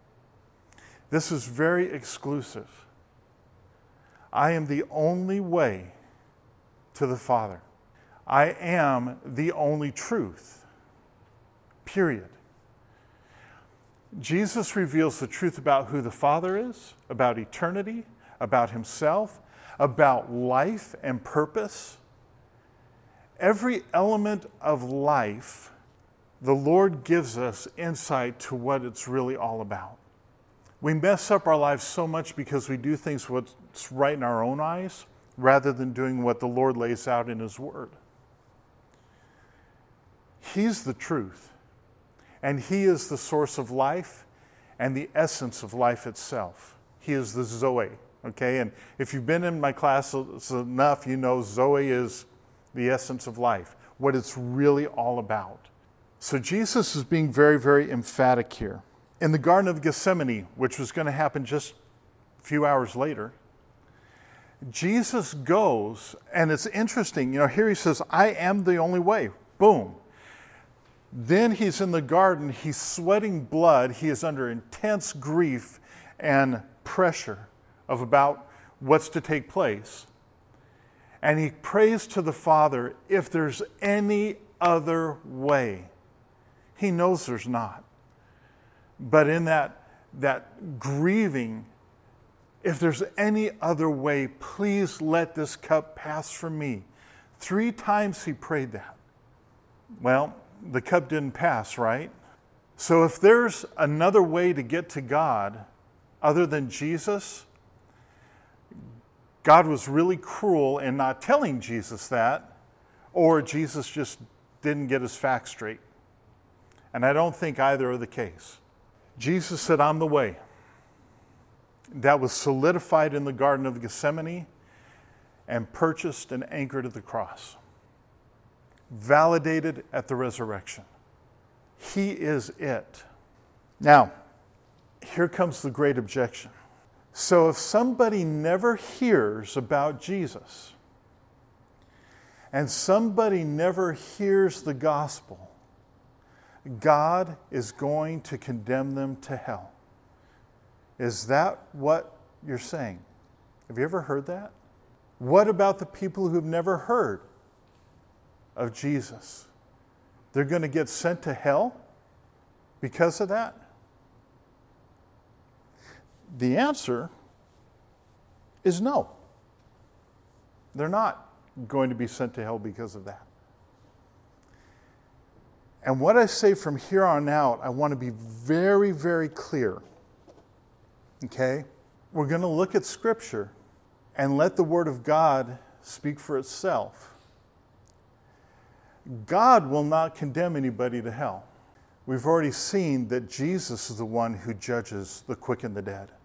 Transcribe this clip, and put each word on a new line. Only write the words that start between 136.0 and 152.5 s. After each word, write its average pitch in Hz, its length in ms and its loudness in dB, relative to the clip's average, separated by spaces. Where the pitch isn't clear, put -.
So 170 360 6
if 156 80 0
somebody 233 640 2
never 170 540 0
hears 110 800 0
about 143 440 0
Jesus, - 760 -8
and 139 180 -2
somebody 208 760 2
never 170 500 0
hears 196 640 0
the 147 140 -4
gospel, 143 760 -4
God 160 560 2
is 123 220 -4
going 156 500 -4
to - 140 -10
condemn 127 600 -4
them 135 260 -6
to 135 140 -10
hell. - 340 -10
Is 113 300 -4
that 156 300 2
what 151 440 0
you're 135 140 -6